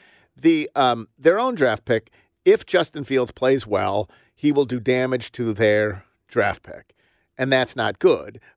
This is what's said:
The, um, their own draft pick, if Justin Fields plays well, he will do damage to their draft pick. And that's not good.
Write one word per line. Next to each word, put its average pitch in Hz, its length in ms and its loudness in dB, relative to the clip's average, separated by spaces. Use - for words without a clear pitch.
The, 156 360 2
um, 123 320 0
their 165 220 2
own 247 160 -2
draft 127 300 -2
pick, 110 260 -2
if 208 220 4
Justin 156 360 -2
Fields 127 280 -2
plays 131 340 0
well, 101 420 -2
he 147 160 0
will 139 140 2
do 127 140 -6
damage 127 520 -2
to 113 220 -4
their 104 520 0
draft 101 340 -2
pick. - 320 -20
And 131 160 -4
that's 127 240 0
not 107 220 -4
good. 90 420 0